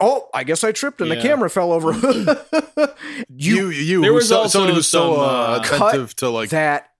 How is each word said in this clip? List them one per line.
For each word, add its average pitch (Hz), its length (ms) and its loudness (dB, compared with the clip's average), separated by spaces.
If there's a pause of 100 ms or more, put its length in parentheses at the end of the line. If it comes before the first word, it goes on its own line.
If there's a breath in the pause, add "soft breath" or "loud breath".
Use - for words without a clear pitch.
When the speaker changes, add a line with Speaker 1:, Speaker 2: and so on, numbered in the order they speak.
Speaker 1:
"Oh, 240 320 0
I 135 120 -4
guess 160 200 -2
I 214 80 0
tripped, - 300 -6
and 165 80 -2
the 160 60 -2
Speaker 2:
Yeah. - 60 -4
Speaker 1:
camera 247 280 0
fell 175 220 0
over." 160 200 0
<laughs> 233 500 0 (840 loud breath)
You 185 400 0
Speaker 3:
You, - 20 -
you, 160 320 0
Speaker 2:
There - 100 6
Speaker 3:
who's 240 100 6
Speaker 2:
was 214 60 0
Speaker 3:
so, 220 180 2
somebody 190 260 2
Speaker 2:
also - 60 2
Speaker 3:
who's 151 100 0
so, 170 260 2
Speaker 2:
some, 143 60 2
Speaker 3:
uh, 139 40 2
Speaker 2:
uh, 120 380 0
Speaker 1:
Cut 147 260 0
Speaker 3:
attentive 135 280 -2
to, 131 140 -4
like, 110 200 -4
Speaker 1:
that 151 500 -2